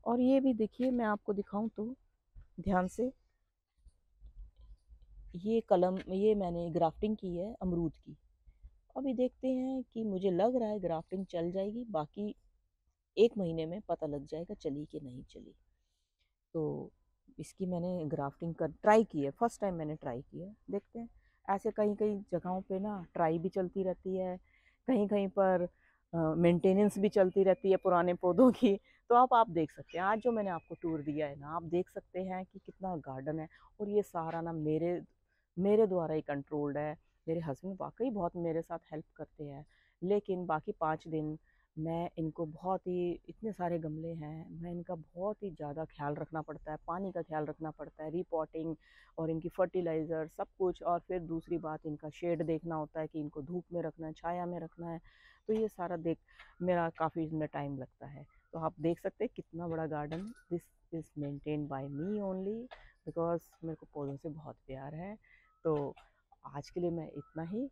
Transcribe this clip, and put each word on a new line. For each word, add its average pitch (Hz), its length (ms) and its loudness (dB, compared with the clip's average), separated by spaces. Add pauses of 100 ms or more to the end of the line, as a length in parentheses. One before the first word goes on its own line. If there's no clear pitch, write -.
और 240 160 2
ये 262 200 6
भी 262 140 4
देखिए, 220 360 0
मैं 240 160 2
आपको 208 260 -2
दिखाऊं 202 380 -2
तो 226 240 -6 (640)
ध्यान 185 280 2
से, 247 220 -2 (2250)
ये 220 260 2
कलम, 185 360 4 (100)
ये 196 260 4
मैंने 175 360 -2
ग्राफ्टिंग 170 460 2
की 180 200 -6
है 202 260 -6
अमरूद 170 320 0
की। - 220 -20 (800)
अभी 262 180 -2
देखते 254 340 0
हैं 262 360 -2
कि 226 200 -6
मुझे 190 260 0
लग 208 260 4
रहा 226 120 0
है 208 120 -4
ग्राफ्टिंग 175 460 -4
चल 170 260 -2
जाएगी, 208 340 -4
बाकी 202 480 -4 (840)
एक 233 220 8
महीने 165 280 -2
में 175 160 -6
पता 165 240 -4
लग 143 200 -4
जाएगा 170 300 -8
चली 147 280 -6
कि 156 160 -10
नहीं 131 240 -14
चली। - 300 -20 (1000)
तो 147 360 -2 (480)
इसकी 156 280 -6
मैंने 180 400 -2
ग्राफ्टिंग 147 480 -2
कर, 160 180 -2
ट्राई 214 320 6
की 151 200 -2
है, 139 80 0
फर्स्ट - 280 0
टाइम 196 140 0
मैंने 156 220 -2
ट्राई 135 260 -6
किया। 180 320 -12 (160)
देखते 202 280 -6
हैं, 233 100 -10 (400)
ऐसे 202 220 0
कहीं 208 260 2
कहीं 208 240 0 (120)
जगहों 180 300 -2
पे 190 180 -4
ना 202 240 -4 (100)
ट्राई 165 240 4
भी 175 120 0
चलती 190 320 -2
रहती 185 340 -2
है, 185 200 -2 (520)
कहीं 208 200 4
कहीं 202 220 2
पर, 185 380 4 (440)
अ, 165 60 0 (180)
मेंटेनेंस 190 640 6
भी 202 120 4
चलती 190 340 6
रहती 190 260 6
है 190 80 8
पुराने 175 380 4
पौधों 185 360 8
की। 202 260 4 (320)
तो 233 40 8
आप, 247 200 8
आप 226 160 6
देख 160 220 0
सकते - 260 -10
हैं, 180 60 0
आज 214 160 2
जो 240 120 2
मैंने 208 180 0
आपको 170 240 -8
टूर 160 280 -2
दिया 151 240 -2
है 143 120 -8
ना, 147 180 -8
आप 175 140 -4
देख 175 200 2
सकते - 320 -8
हैं 185 220 -4
कि - 140 -18
कितना 185 400 -8
गार्डन 139 420 -6
है। 160 80 -8 (320)
और 208 80 -4
ये 208 160 4
सारा 165 360 -4
ना 165 140 -4
मेरे, 160 460 0 (560)
मेरे 208 300 6
द्वारा 170 280 0
ही 156 80 2
कंट्रोल्ड 147 560 -2
है। 151 180 -4 (300)
मेरे 165 140 -2
हस्बैंड 165 400 -6
वाकई 226 300 -4
बहुत 180 280 -2
मेरे 165 240 0
साथ 165 160 -8 (140)
हेल्प 156 120 -8 (120)
करते - 280 -12
हैं, 143 200 -12 (380)
लेकिन 185 440 0
बाकी 156 280 -2
पाँच 156 340 0
दिन 156 300 -2 (380)
मैं 165 320 -2 (100)
इनको 160 280 -4
बहुत 170 400 -4
ही, 180 420 -2
इतने 214 240 -8
सारे 175 260 -2
गमले 160 360 -6
हैं, 160 480 -12
मैं 170 100 -8
इनका 175 220 -6
बहुत 180 480 -8
ही 196 80 -6
ज़्यादा 151 360 -6
ख्याल 147 280 -4
रखना 156 280 -6
पड़ता 151 300 -10
है, 156 140 -8
पानी 185 260 -4
का 170 100 -4
ख्याल 156 240 -4
रखना 156 260 -8
पड़ता 156 320 -12
है, 156 60 -6
रिपोर्टिंग 160 640 -2 (440)
और 160 120 -2
इनकी 165 200 -2
फर्टिलाइज़र 160 800 0
सब - 180 -8 (120)
कुछ। 180 260 0
और 170 160 0
फिर 185 220 -4
दूसरी 165 360 -4
बात, 156 280 -6
इनका 151 260 -8
शेड 170 320 -2
देखना 160 300 -2
होता 156 260 -4
है 156 60 -2
कि 156 140 -6
इनको 151 220 -6
धूप 175 300 -6
में 170 100 -2
रखना 160 240 -6
है, 156 60 -8
छाया 175 340 -4
में 175 140 -6
रखना 170 300 -10
है। 165 100 -8 (480)
तो 220 40 2
ये 220 160 2
सारा 175 300 -4
देख, 160 200 0 (440)
मेरा 175 260 4 (100)
काफ़ी 160 260 0
इसमें 151 240 -2
टाइम 143 300 -4
लगता - 300 -12
है। 143 180 -16 (280)
तो 165 40 -6
आप 160 220 -2
देख 165 200 0
सकते 190 240 -4
हैं 254 120 -4
कितना 170 320 -8
बड़ा 160 180 -2
garden। 156 460 -6 (200)
This 170 140 -4 (320)
is 156 100 -10 (100)
maintained 147 500 -4
by 135 120 -4 (140)
me 160 160 -4 (120)
only, 190 360 -4 (480)
because 170 420 -2 (160)
मेरे 160 100 -4
को - 200 -18
पौधों 143 220 -6
से 165 120 -10
बहुत 151 280 -12 (100)
प्यार 135 280 -10
है। 190 220 -8 (480)
तो 147 300 0 (520)
आज 139 240 -10
के 180 100 -6
लिए 175 100 0
मैं 165 260 -4
इतना 156 260 -10
ही। 208 300 -6